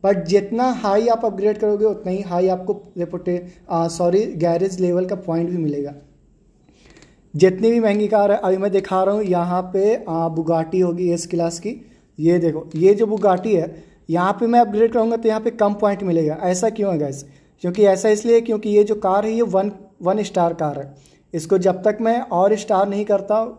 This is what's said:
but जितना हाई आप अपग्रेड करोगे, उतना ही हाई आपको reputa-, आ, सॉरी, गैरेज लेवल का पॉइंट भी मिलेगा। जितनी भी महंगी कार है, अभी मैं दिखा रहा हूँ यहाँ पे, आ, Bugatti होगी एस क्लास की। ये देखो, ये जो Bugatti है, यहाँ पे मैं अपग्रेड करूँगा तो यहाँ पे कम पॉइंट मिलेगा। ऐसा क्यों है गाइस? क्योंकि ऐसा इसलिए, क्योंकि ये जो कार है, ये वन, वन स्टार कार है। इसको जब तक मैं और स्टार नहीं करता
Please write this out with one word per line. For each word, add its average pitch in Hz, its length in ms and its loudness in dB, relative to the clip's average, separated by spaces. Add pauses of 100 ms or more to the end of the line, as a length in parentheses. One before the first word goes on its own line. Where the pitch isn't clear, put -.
but 196 180 4
जितना 214 480 2
हाई 214 360 2
आप 233 180 2
अपग्रेड 208 320 0
करोगे, 208 280 2
उतना 202 260 -2
ही 196 100 -2
हाई 180 260 0
आपको 185 340 -2 (160)
reputa-, 175 420 -4 (300)
आ, 170 180 0
सॉरी, 180 380 2
गैरेज 175 540 -2
लेवल 180 260 0
का 196 100 -4
पॉइंट 170 340 -4
भी 180 80 -4
मिलेगा। 143 360 -4 (1400)
जितनी 185 360 4
भी 233 80 2
महंगी 208 280 0
कार 202 240 2
है, 214 60 2
अभी 190 200 0
मैं 196 140 -2
दिखा 190 320 0
रहा 196 120 0
हूँ 214 80 -2
यहाँ 180 380 -2 (120)
पे, 202 360 0
आ, 165 200 -2
Bugatti 160 540 -2
होगी 175 260 -2
एस 170 180 -4
क्लास 170 320 -4
की। - 320 -12 (280)
ये 170 200 4
देखो, 160 360 -2
ये 185 180 6
जो 214 120 2
Bugatti 202 500 0
है, 165 280 -4 (260)
यहाँ 180 240 0
पे 226 140 -2
मैं 240 120 4
अपग्रेड 226 340 2
करूँगा 233 240 0
तो 226 120 0
यहाँ 220 120 -2
पे 226 80 -2
कम 208 240 0
पॉइंट 202 300 -2
मिलेगा। 165 380 0
ऐसा 180 280 0
क्यों 208 240 -2
है 156 60 -2
गाइस? 139 260 -8 (360)
क्योंकि 180 220 0
ऐसा 196 260 4
इसलिए, 226 320 4
क्योंकि 220 280 -4
ये 208 140 6
जो 214 120 0
कार 202 300 0
है, 220 60 -2
ये 226 100 0
वन, 196 300 0 (300)
वन 196 220 0
स्टार 170 300 0
कार 151 260 -4
है। 139 160 -14 (380)
इसको 165 240 0
जब 185 260 0
तक 208 180 2
मैं 233 200 0
और 196 340 2
स्टार 202 340 0
नहीं 202 160 -4
करता 208 400 0 (140)